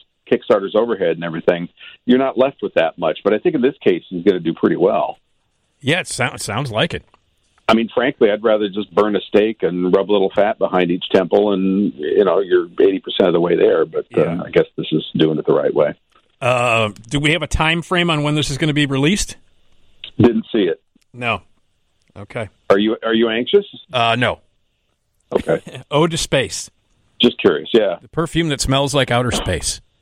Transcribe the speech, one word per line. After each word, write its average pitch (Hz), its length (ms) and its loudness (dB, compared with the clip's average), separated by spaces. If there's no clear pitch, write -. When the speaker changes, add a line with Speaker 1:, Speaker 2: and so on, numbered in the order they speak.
Speaker 1:
Kickstarter's 101 460 0
overhead 104 400 0
and 85 80 -10
everything, 85 460 -4
you're 127 140 4
not 135 180 -2
left 131 240 0
with 95 120 -4
that 82 240 0
much. 80 260 -2
But 101 100 2
I 110 60 0
think 165 160 0
in 135 60 -2
this 139 200 0
case, 90 280 0
he's 87 160 -6
gonna 92 160 2
do 82 120 -2
pretty 85 220 0
well. 95 420 0
Speaker 2:
Yeah, 160 220 -2
it 143 60 -10
sou-, 127 300 -4
sounds 117 340 -6
like 131 220 -2
it. - 100 -8
Speaker 1:
I 117 80 4
mean, 113 200 0
frankly, 123 340 2
I'd 104 140 -2
rather 107 260 2
just 98 240 -10
burn 104 220 2
a 95 60 -2
steak 107 420 0
and 90 320 0
rub 98 140 2
a 104 40 0
little 98 220 2
fat 107 240 2
behind 90 320 0
each 90 200 -4
temple, 101 420 2
and, 95 420 0
you 82 300 2
know, 90 140 2
you're 90 280 0
eighty 95 180 4
percent 92 300 0
of 85 40 2
the 85 60 2
way 87 160 0
there. 87 300 2
But, 80 260 -6
Speaker 2:
Yeah. 85 300 -2
Speaker 1:
uh, - 40 -8
I - 60 -14
guess 82 140 2
this 78 160 -6
is 78 120 0
doing 78 240 0
it - 80 -8
the 73 60 4
right 71 200 0
way. 73 220 0
Speaker 2:
Uh, 123 480 0
do 143 100 -2
we 151 120 0
have 165 100 -2
a 147 60 -6
time 165 340 0
frame 175 280 0
on 151 120 0
when 147 140 0
this 151 160 -2
is 135 60 -6
gonna 156 160 0
be 147 120 2
released? 139 520 -2
Speaker 1:
Didn't 113 320 4
see 107 120 2
it. 82 180 -2
Speaker 2:
No. 120 280 -4
Okay. 101 340 -10
Speaker 1:
Are 101 80 4
you, 110 260 0
are 113 100 -2
you 113 160 2
anxious? 120 360 0
Speaker 2:
Uh, 117 240 0
no. 117 240 -2
Speaker 1:
Okay. - 540 -4
Speaker 2:
<laughs> - 60 -18
Ode 156 200 2
to 156 60 -4
Space. - 520 -4
Speaker 1:
Just 120 200 2
curious, 78 340 0
yeah. 98 280 2
Speaker 2:
The - 80 -20
perfume 165 400 -4
that 139 120 -4
smells 135 320 0
like 135 160 0
outer 123 220 0
space. - 500 -4